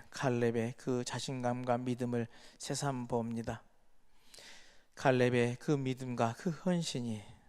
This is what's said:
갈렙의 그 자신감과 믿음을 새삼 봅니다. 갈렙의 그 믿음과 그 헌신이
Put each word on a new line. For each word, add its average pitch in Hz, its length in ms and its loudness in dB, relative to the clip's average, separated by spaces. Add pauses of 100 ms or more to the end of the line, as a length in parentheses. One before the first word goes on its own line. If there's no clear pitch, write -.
(120)
갈렙의 120 640 2
그 123 260 -2
자신감과 123 760 -2
믿음을 120 480 -2 (320)
새삼 139 480 -2
봅니다. 117 560 -4 (1300)
갈렙의 123 640 6
그 - 160 -2
믿음과 127 680 0
그 180 140 -2
헌신이 139 720 -2 (260)